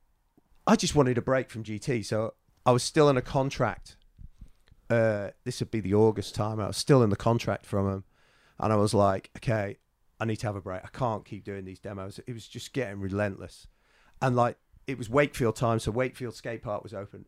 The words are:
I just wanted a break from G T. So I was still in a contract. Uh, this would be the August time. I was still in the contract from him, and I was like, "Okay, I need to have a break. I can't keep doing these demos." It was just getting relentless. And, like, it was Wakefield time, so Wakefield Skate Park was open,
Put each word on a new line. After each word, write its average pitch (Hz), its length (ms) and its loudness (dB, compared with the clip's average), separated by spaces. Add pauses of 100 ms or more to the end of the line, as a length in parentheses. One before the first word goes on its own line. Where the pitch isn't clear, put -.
(640)
I 220 100 6
just 185 200 0
wanted 127 220 4
a 113 40 2
break 131 280 0
from 110 140 -10
G 107 160 -8
T. 123 220 -2
So 110 320 -4 (320)
I 127 60 6
was 123 120 4
still 147 260 6
in 139 80 4
a 123 40 2
contract. 135 760 -4 (920)
Uh, 110 400 2 (140)
this - 160 -6
would - 120 -4
be 113 100 -2
the 95 120 0
August 104 400 4
time. 110 260 -2
I 98 80 -2
was 95 100 -6
still 135 260 6
in 107 80 4
the 101 40 2
contract 117 500 0
from 98 240 0
him, 98 140 -4 (560)
and 107 140 2
I - 20 4
was 104 180 4
like, 98 440 4
"Okay, 107 400 -4 (420)
I 113 60 -2
need 110 120 -2
to 120 100 -6
have 104 80 -4
a 98 60 -10
break. 92 220 -8
I - 60 -20
can't 110 340 -4
keep 101 200 -14
doing 98 220 -10
these 95 140 -14
demos." 98 460 -10
It 127 80 -10
was 113 140 -14
just - 260 -14
getting 101 260 -6
relentless. 98 680 -6 (540)
And, 131 140 2
like, 120 220 2 (300)
it 135 100 -6
was 113 120 -10
Wakefield 127 460 2
time, 113 240 2
so 110 120 -2
Wakefield 123 420 -4
Skate 113 300 -12
Park 104 200 -6
was 101 100 -14
open, 101 340 -12